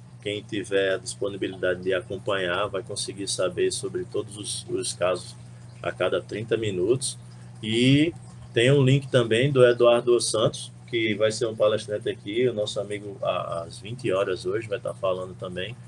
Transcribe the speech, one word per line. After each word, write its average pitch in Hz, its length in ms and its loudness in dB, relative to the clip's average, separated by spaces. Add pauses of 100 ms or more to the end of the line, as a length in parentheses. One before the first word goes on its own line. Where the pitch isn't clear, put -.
(220)
Quem 104 200 -6
tiver 98 520 -2
a 92 40 -4
disponibilidade 92 840 -4
de 92 120 0
acompanhar 92 720 -2
vai 95 160 -6
conseguir 98 460 -8
saber 92 420 0
sobre 92 340 -6
todos 101 320 -6
os, - 320 -8
os 95 240 -4
casos 90 420 -2 (480)
a - 100 -4
cada 92 280 0
trinta 110 380 -4
minutos. 104 600 0 (440)
E 131 500 4 (400)
tem 120 180 6
um 143 120 6
link 135 260 4
também 120 420 4
do 131 140 8
Eduardo 120 560 6
Santos, - 520 -2 (140)
que 110 280 0
vai 107 160 2
ser 117 160 -2
um 110 100 -4
palestrante 107 520 0
aqui, 107 400 0
o 110 60 -2
nosso 107 260 -4
amigo 101 400 -8
a-, 90 460 -4
às 82 120 -16
vinte 113 340 -6
horas 95 340 0
hoje 110 220 -4
vai 101 100 -4
tá - 160 -8
falando 92 400 -4
também, 92 420 -8 (120)